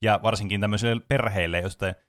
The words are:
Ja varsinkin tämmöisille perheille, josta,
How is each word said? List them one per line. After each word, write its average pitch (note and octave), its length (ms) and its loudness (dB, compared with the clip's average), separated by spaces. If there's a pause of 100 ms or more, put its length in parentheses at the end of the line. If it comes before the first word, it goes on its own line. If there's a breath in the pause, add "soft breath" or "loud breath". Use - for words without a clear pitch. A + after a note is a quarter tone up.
Ja G#2+ 220 4
varsinkin G#2 380 0
tämmöisille G#2 460 0
perheille, G2 520 0
josta, F#2 340 -4 (160)